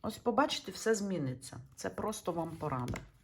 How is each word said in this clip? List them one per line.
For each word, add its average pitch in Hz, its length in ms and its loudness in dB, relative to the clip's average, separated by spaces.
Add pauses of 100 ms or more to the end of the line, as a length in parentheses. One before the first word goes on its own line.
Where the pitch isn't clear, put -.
Ось 220 160 -4
побачите, 240 540 4
все 220 240 4
зміниться. 180 600 -2 (180)
Це 190 140 -4
просто 202 420 -2
вам 165 260 0
порада. 127 400 -2 (260)